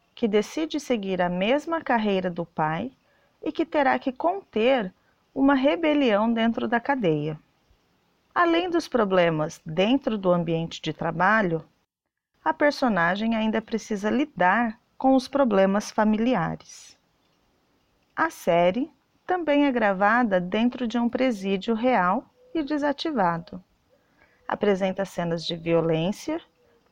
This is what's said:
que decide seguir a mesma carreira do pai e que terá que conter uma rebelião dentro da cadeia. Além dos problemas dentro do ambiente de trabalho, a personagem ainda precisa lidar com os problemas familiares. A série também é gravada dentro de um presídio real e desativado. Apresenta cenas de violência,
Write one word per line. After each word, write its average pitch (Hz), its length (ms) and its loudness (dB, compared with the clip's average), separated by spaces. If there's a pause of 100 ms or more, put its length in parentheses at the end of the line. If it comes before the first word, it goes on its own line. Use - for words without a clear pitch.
(160)
que 233 120 -2
decide 247 500 -2
seguir 196 420 -2
a 180 80 0
mesma 269 520 -2
carreira 208 500 0
do 175 160 -8
pai 165 460 -4 (500)
e - 80 -4
que 320 160 -4
terá 269 320 0
que 254 140 -6
conter 262 840 -2 (400)
uma 277 200 4
rebelião 269 760 2
dentro 226 360 0
da 233 100 0
cadeia. 156 580 -2 (960)
Além 339 380 0
dos 330 160 -2
problemas 170 800 0
dentro 214 500 0
do 190 140 0
ambiente 165 500 -2
de 160 120 -4
trabalho, 170 760 0 (760)
a 311 100 0
personagem 220 800 0
ainda 220 260 0
precisa 214 480 -6
lidar 220 680 0 (180)
com 269 200 4
os 262 100 0
problemas 202 640 2
familiares. 214 1080 -2 (1160)
A 320 160 0
série 185 580 2 (380)
também 302 400 2
é 277 60 2
gravada 208 680 2
dentro 226 460 -2
de 226 100 -4
um 240 120 0
presídio 220 680 -2
real 220 580 0 (220)
e 330 80 -2
desativado. 269 960 -2 (840)
Apresenta 190 580 -2
cenas 170 400 -4
de 180 120 -6
violência, 165 840 -2 (520)